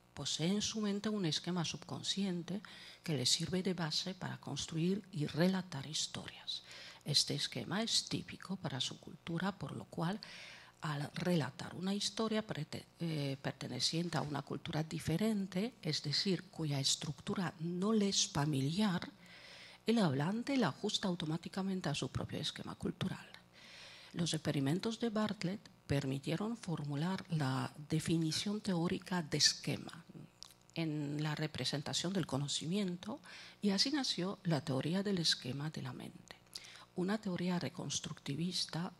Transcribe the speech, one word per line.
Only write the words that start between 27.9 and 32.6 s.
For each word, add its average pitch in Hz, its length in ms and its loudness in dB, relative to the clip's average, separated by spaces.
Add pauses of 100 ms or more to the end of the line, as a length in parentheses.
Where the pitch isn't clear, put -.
teórica 180 600 2
de 151 160 0
esquema - 680 2 (720)
en 151 460 0
la 151 140 0
representación 151 800 0
del 190 120 2
conocimiento 175 920 -2 (420)